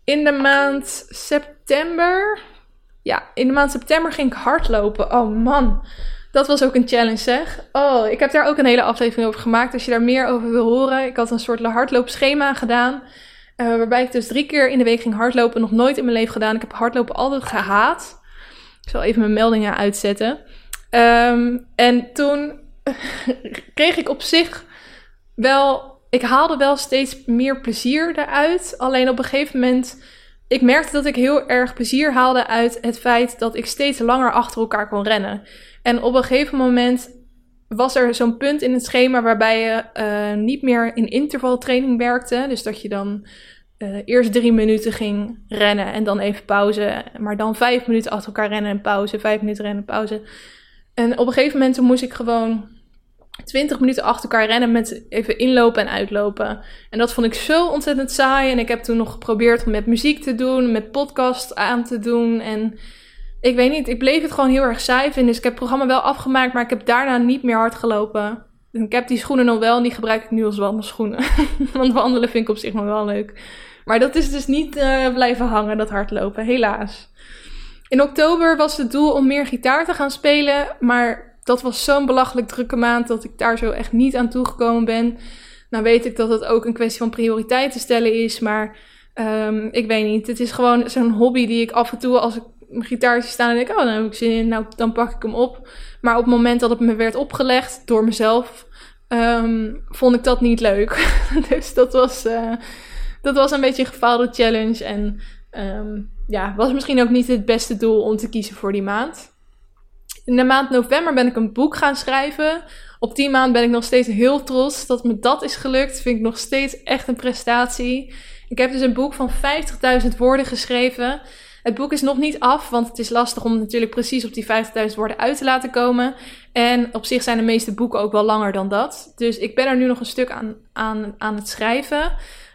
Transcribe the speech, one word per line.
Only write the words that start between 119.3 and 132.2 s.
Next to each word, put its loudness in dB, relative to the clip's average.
woorden 2
geschreven. -2
Het -2
boek -4
is -2
nog 0
niet -2
af, 2
want 0
het -12
is -6
lastig -2
om 0
natuurlijk -2
precies -2
op -10
die -8
vijftigduizend -2
woorden -4
uit 0
te -8
laten 0
komen. 0
En 2
op -8
zich -2
zijn 0
de 0
meeste 0
boeken -2
ook -2
wel 4
langer 2
dan -2
dat. -4
Dus -2
ik -8
ben 2
er 2
nu 2
nog 0
een -8
stuk -4
aan, -10
aan, -6
aan -6
het -10
schrijven. -2